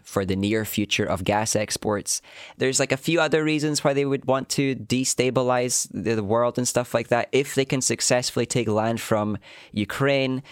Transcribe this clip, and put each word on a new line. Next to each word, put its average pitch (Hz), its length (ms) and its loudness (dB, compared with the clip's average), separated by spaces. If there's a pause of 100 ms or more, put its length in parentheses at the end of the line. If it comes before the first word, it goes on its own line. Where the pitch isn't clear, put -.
for 101 180 -2
the 95 140 -2
near 107 260 0
future 104 400 -2
of 92 220 -2
gas 107 320 2
exports. - 640 -2 (360)
There's, 131 220 0
like, 135 140 0
a 135 40 -2
few 165 220 0
other 156 240 2
reasons 151 400 0
why 147 80 4
they 139 140 2
would 139 180 -2
want 135 280 0
to 135 260 0
destabilize 123 1120 0
the, 104 240 0
the 107 80 0
world 113 340 2
and 123 80 0
stuff - 280 -2
like 117 160 0
that. 117 240 2
If 139 200 2
they 135 120 2
can 131 160 -2
successfully 123 640 0
take 113 240 0
land 110 320 0
from 104 360 0 (360)
Ukraine, 131 680 0 (100)